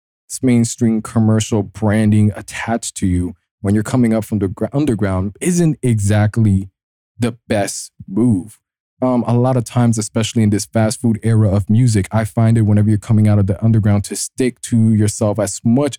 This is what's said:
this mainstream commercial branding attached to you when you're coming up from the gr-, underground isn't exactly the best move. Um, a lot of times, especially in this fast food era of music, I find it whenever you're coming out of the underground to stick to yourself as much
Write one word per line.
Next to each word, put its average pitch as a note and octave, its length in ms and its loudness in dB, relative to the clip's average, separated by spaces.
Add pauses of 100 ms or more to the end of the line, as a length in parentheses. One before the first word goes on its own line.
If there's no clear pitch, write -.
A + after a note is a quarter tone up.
(280)
this - 140 -12
mainstream A#2 600 0
commercial A2 600 0
branding G#2+ 720 0
attached - 600 -8
to G#2 100 -4
you F2+ 300 -2 (240)
when G2+ 160 0
you're G#2+ 80 0
coming A#2+ 280 0
up A2 120 0
from G#2+ 160 -4
the F#2+ 80 -2
gr-, G#2 240 -6
underground G2+ 680 -2
isn't F3 420 0
exactly G#2 880 0 (460)
the A#2+ 300 -4
best G2+ 460 -4 (160)
move. G#2 500 -2 (440)
Um, B2+ 240 0
a A#2+ 120 0
lot B2+ 180 2
of A#2+ 80 -2
times, A#2 340 0
especially A2+ 440 -2
in G#2+ 80 2
this G2+ 160 -2
fast A2 340 -2
food A2 220 -2
era A2 260 2
of G2+ 220 0
music, G#2+ 400 2
I A2 140 -2
find A2+ 340 0
it A2+ 40 2
whenever G#2 260 2
you're G#2+ 100 2
coming G#2+ 300 2
out G#2 100 4
of G2+ 80 2
the G2+ 180 -4
underground G#2 420 2
to G2+ 100 -10
stick - 460 -4
to A2+ 300 2
yourself G#2 460 0
as G2 260 -4
much C3 340 0